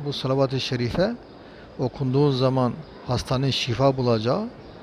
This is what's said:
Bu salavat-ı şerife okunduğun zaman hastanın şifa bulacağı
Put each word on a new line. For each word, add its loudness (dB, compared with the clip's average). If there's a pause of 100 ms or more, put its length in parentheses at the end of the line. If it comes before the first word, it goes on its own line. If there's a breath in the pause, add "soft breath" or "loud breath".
Bu -4
salavat-ı 0
şerife 0 (640 loud breath)
okunduğun 2
zaman 2 (340)
hastanın 0
şifa 2
bulacağı 2 (360 loud breath)